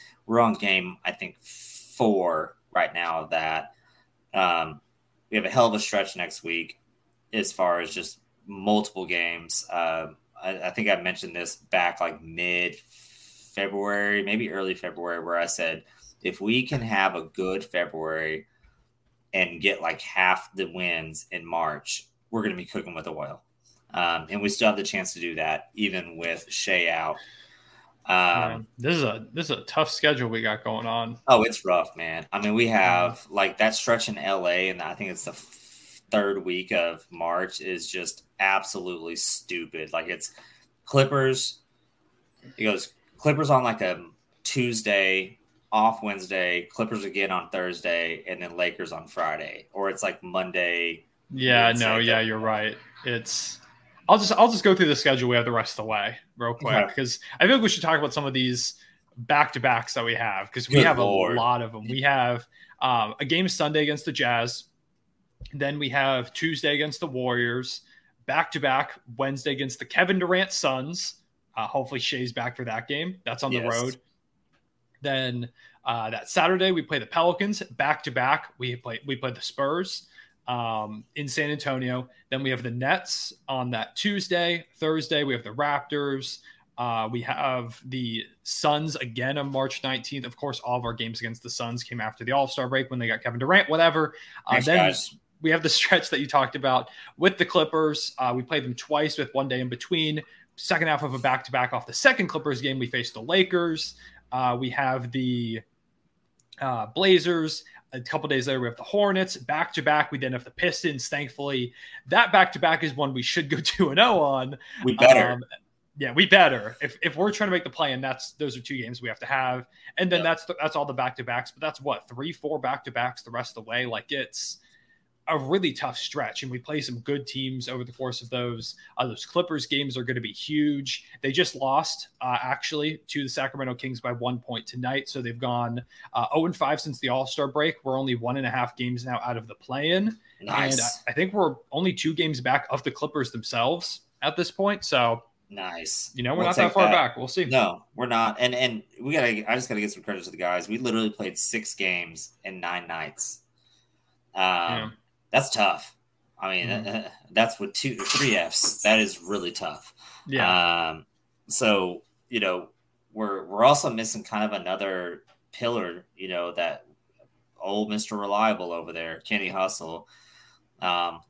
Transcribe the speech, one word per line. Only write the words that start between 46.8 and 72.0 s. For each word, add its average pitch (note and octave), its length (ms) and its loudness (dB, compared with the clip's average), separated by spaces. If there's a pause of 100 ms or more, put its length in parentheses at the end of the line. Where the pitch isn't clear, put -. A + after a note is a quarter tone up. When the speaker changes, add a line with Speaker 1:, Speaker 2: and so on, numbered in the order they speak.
Speaker 1:
again G2 260 -2
on F2+ 200 -2
Thursday, E2+ 760 -2
and F2+ 160 -8
then E2+ 140 -10
Lakers F2 360 -2
on D#2+ 140 -10
Friday. D#2 680 -6
Or G2 180 -2
it's, F#2 120 -4
like, F#2 200 -4
Monday, F2 840 -2 (280)
Speaker 2:
Yeah, B2 340 6
Speaker 1:
Wednesday, A#2 200 6
Speaker 2:
no, A2+ 120 4
yeah, A#2 180 4
Speaker 1:
Thursday. A2+ 100 2
Speaker 2:
you're A2 120 -2
right. G#2+ 380 0 (280)
It's, - 560 -4 (480)
I'll G#3 100 10
just, G3+ 140 2
I'll A3 180 8
just A3 140 -2
go G3 100 10
through F3+ 140 6
the C#3+ 80 4
schedule B2+ 320 4
we B2 80 4
have A#2+ 80 4
the A#2+ 80 0
rest A2 220 0
of G#2+ 100 -8
the - 0 -
way A2 320 -2 (200)
real A#2 180 -2
quick, A#2+ 200 0
Speaker 1:
Okay. G#2 200 4
Speaker 2:
'cause B2+ 260 -2 (180)
I F3 80 8
feel C4 100 8
like A3 60 4
we G#3+ 60 4
should - 140 0
talk D#3+ 160 4
about C#3+ 140 0
some D3 120 -2
of C#3 80 -2
these B2+ 420 0 (440)
back-to-backs B2 760 2
that A#2+ 100 -2
we A#2 120 0
have, G2+ 340 -4
'cause B2 180 -6
we C#3 80 6
Speaker 1:
Good D3+ 100 12
Speaker 2:
have C#3+ 120 6
Speaker 1:
Lord. G2 380 4
Speaker 2:
a A#2 40 2
lot A#2+ 220 2
of A2+ 120 -8
'em. A2 120 -12
We C3 140 -4
have, B2 480 2 (320)
um, A#2 400 2
a D3 40 -2
game E3 220 2
Sunday D3+ 360 2
against D3 240 -2
the D#3 60 -4
Jazz. A#2+ 520 0 (880)
Then C#3 260 -2
we C#3 120 -2
have C3+ 420 2
Tuesday D#3 420 0
against D3 240 -2
the F3 80 -6
Warriors, B2 760 -2 (440)
back-to-back C#3 720 0 (180)
Wednesday C#3 360 -2
against C3+ 260 -4
the C#3 60 -8
Kevin F#3 340 2
Durant F#3 320 2
Suns. C#3 640 -2 (400)
Uh, A2 120 -4
hopefully C3 320 -4